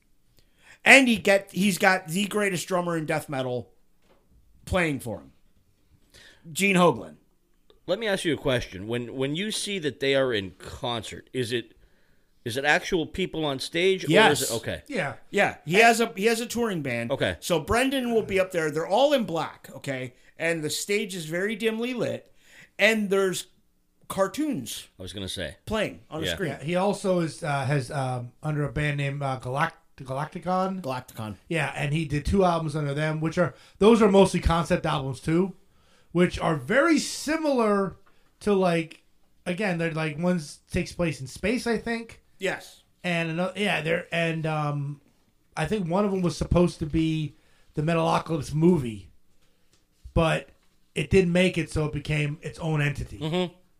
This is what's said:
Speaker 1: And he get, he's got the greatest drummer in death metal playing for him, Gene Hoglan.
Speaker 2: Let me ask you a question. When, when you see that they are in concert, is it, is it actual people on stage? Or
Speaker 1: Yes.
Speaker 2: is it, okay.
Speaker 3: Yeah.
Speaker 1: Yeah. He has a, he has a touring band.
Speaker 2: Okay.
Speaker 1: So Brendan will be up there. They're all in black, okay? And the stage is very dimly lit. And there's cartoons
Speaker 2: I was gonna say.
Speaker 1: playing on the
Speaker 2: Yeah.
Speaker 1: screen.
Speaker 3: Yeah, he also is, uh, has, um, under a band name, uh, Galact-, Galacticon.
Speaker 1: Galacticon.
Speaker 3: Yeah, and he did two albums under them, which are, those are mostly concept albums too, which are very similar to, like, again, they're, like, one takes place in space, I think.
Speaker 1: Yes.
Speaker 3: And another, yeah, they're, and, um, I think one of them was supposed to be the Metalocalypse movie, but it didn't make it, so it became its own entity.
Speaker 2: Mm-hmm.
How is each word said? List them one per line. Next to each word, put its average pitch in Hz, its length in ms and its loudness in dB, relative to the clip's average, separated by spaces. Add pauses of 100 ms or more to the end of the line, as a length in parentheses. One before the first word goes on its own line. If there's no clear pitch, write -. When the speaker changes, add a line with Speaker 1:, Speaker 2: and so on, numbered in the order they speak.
(840)
Speaker 1:
And 262 240 10
he 226 80 4
get, 196 360 2
he's 190 240 2
got 185 320 4
the 190 180 0
greatest 196 420 -2
drummer 175 280 0
in 160 80 -4
death 156 240 -4
metal 127 420 -4 (920)
playing 165 360 0
for 107 180 -8
him, 69 140 -20 (1200)
Gene 190 240 2
Hoglan. 123 400 2 (680)
Speaker 2:
Let 190 120 -2
me 233 80 -6
ask 190 180 -2
you 165 80 2
a 131 60 -2
question. 117 480 -4
When, 117 300 -6
when 135 180 -2
you 202 160 -4
see 202 300 -6
that 147 200 -4
they 135 140 2
are 135 180 2
in 98 260 -2
concert, - 720 -10
is 123 200 -4
it, 120 220 -4 (680)
is 120 120 -6
it 139 80 -2
actual 160 420 2
people 160 380 -4
on 139 140 -2
stage? 180 460 0
Or 147 40 -2
Speaker 1:
Yes. 160 340 6
Speaker 2:
is 135 80 -2
it, 117 40 -2
okay. 110 320 -6
Speaker 3:
Yeah. 170 280 -4 (160)
Speaker 1:
Yeah. 190 340 0
He 156 120 -2
has 226 240 6
a, 214 160 -2
he 190 100 0
has 233 140 2
a 240 60 -4
touring 214 360 -2
band. 117 280 -4
Speaker 2:
Okay. 120 300 -2
Speaker 1:
So 170 180 0
Brendan 240 560 0
will 214 80 4
be 190 160 -2
up 185 140 0
there. 160 180 0
They're 151 160 -2
all 262 260 4
in 254 120 4
black, 160 520 -6
okay? 127 380 -8 (240)
And 165 240 -2
the 151 80 -4
stage 202 460 -4
is 160 100 -10
very 190 300 -2
dimly 226 380 -2
lit. 135 380 -6 (460)
And 208 320 2
there's 196 360 0 (640)
cartoons 196 800 -4 (100)
Speaker 2:
I 95 40 -16
was 90 120 -12
gonna 98 140 -8
say. 85 360 -8
Speaker 1:
playing 208 360 -4 (100)
on 156 100 -10
the 160 60 -6
Speaker 2:
Yeah. 175 80 -2
Speaker 1:
screen. 160 160 -4
Speaker 3:
Yeah, - 120 -10
he 170 140 -4
also 185 440 0
is, 160 220 -4
uh, 143 220 -2
has, 131 260 0
um, 127 420 -6 (100)
under 151 220 -2
a 135 80 -4
band 147 260 -2
name, 143 240 -4
uh, 135 160 -2
Galact-, 135 380 -4 (220)
Galacticon. 180 840 -4
Speaker 1:
Galacticon. 120 540 -8 (120)
Speaker 3:
Yeah, 151 260 -2
and 143 200 -2
he 160 100 0
did 147 220 -4
two 196 180 4
albums 165 320 0
under 143 160 -2
them, 156 280 -2
which 160 180 -2
are, 170 160 2 (240)
those 220 240 8
are 208 80 6
mostly 190 300 6
concept 165 440 2
albums 139 360 -4
too, 175 340 0 (560)
which 170 300 2
are 165 160 0
very 262 420 4
similar 247 1000 0 (440)
to, 208 120 0
like, 170 500 0 (440)
again, 180 320 -2
they're, 165 140 -2
like, 156 260 -4
one 180 220 2 (300)
takes 175 220 -2
place 165 300 -2
in 131 40 -8
space, 226 400 -4
I 233 120 0
think. 226 420 -8 (180)
Speaker 1:
Yes. - 440 -6 (200)
Speaker 3:
And 170 280 -2
another, 180 260 -2
yeah, 185 240 0
they're, 165 320 -2
and, 165 320 0
um, 147 560 -4 (560)
I 156 80 -2
think 185 240 -2
one 190 160 2
of 202 60 0
them 190 100 0
was 175 160 0
supposed 170 440 2
to 160 60 -4
be 156 500 0 (380)
the 151 80 -2
Metalocalypse 165 680 0
movie, 143 580 2 (1040)
but 160 380 0 (440)
it 156 140 -2
didn't 185 240 4
make 185 240 4
it, 156 140 -2
so 156 160 -2
it 151 80 -6
became 147 480 -2
its - 160 -12
own 156 240 0
entity. 143 380 -4
Speaker 2:
Mm-hmm. 170 340 -2 (260)